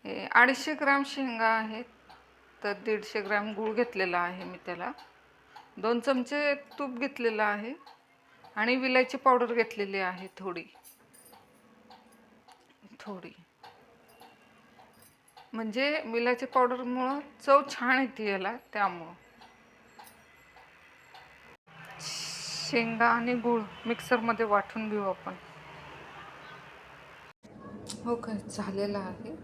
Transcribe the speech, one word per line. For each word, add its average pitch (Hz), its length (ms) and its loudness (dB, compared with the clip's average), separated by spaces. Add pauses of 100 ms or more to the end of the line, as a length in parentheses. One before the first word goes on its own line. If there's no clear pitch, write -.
हे 196 280 -8
अडीचशे 262 420 6
ग्रॅम 277 320 2
शेंगा 233 420 0
आहेत, 220 360 0 (800)
तर 202 80 0 (120)
दीडशे 214 360 0
ग्रॅम 208 340 -2
गूळ 220 200 -2
घेतलेला 190 440 0
आहे 180 260 -2
मी 180 220 -10
त्याला, 180 240 -6 (880)
दोन 226 240 2
चमचे 277 540 2 (240)
तूप 262 200 -4
घेतलेलं 233 440 0
आहे 208 320 -2 (840)
आणि 233 200 2
विलायची 254 400 4
पावडर 247 380 4
घेतलेली 208 440 0
आहे 185 380 -4
थोडी 175 280 -8 (2250)
थोडी, 180 320 -12 (2250)
म्हणजे 247 520 0
विलायची 240 420 2
पावडरमुळं 254 720 2 (240)
चव 285 260 10
छान 254 320 2
येते 220 300 -2
याला, 190 220 0 (200)
त्यामुळं. 180 400 -2 (3000)
शेंगा - 1080 0
आणि 233 260 4
गूळ 233 280 4 (240)
मिक्सरमध्ये 226 600 2
वाटून 208 440 2
घेऊ 208 120 0
आपण. 185 320 -2 (2750)
हो 233 100 0
काय, 226 240 -4 (100)
झालेलं 202 500 -2
आहे. 196 460 -8